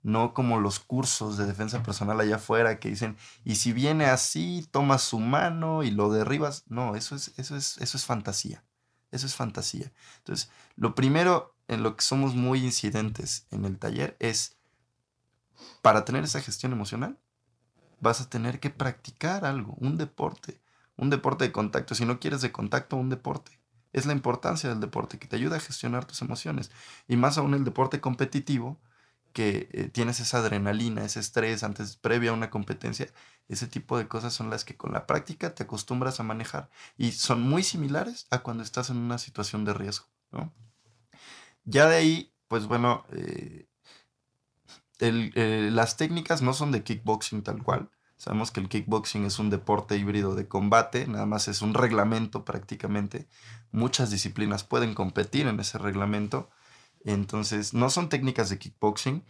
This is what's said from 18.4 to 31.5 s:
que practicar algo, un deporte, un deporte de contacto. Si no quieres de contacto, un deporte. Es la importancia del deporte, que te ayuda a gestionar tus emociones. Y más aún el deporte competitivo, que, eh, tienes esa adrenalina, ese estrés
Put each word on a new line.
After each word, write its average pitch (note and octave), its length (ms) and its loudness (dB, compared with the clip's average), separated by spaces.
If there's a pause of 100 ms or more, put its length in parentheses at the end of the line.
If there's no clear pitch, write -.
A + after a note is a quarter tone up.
que C#3+ 100 -2
practicar D#3 760 -4
algo, B2+ 340 -4
un C#3 180 0
deporte, - 600 -6 (380)
un C3+ 120 0
deporte C#3 360 2
de F2+ 60 0
contacto. - 440 -2
Si A#2 100 0
no A#2+ 140 0
quieres C#3+ 220 -4
de B2 100 -2
contacto, C3+ 440 -2
un C3 140 0
deporte. C3+ 500 -6 (340)
Es C3+ 120 -2
la C#3+ 80 0
importancia C3 560 0
del A2 100 -2
deporte, - 380 -6
que - 100 -18
te - 100 -4
ayuda C3 200 -2
a D3+ 40 -4
gestionar B2 440 -4
tus - 160 -10
emociones. C3 480 -6 (380)
Y - 80 2
más C#3 220 6
aún C#3+ 180 4
el C#3 80 2
deporte C3+ 380 0
competitivo, C3+ 800 -2 (540)
que, G#2 400 0
eh, - 180 -4
tienes A#2 300 0
esa A#2+ 160 0
adrenalina, G#2+ 680 0
ese G#2+ 160 -4
estrés A2 440 0